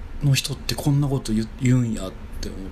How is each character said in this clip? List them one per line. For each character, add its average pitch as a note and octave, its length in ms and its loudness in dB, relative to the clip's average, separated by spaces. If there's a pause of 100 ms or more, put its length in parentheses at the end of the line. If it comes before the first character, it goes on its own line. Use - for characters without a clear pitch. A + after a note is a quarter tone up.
(240)
の C#3+ 100 6
人 C3 200 0
っ - 40 -6
て - 180 -4
こ - 160 0
ん C#3+ 100 4
な C#3+ 60 2
こ C3+ 120 0
と - 140 -2
言 A2 100 2
う、 A2 40 -4 (140)
言 B2+ 140 6
う B2+ 80 6
ん A2+ 100 -2
や G2 140 -4
っ F#2 40 -8
て、 - 180 -12 (100)
っ - 20 -6
て - 60 -4
思 - 100 -8
っ - 20 -8 (120)